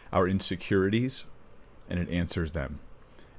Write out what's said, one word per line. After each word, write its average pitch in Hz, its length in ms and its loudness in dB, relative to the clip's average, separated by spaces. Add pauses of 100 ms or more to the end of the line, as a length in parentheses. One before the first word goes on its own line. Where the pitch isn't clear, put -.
(120)
our 92 160 4
insecurities 98 960 2 (640)
and 90 100 0
it 85 100 -2
answers 85 420 0
them. 71 280 -6 (600)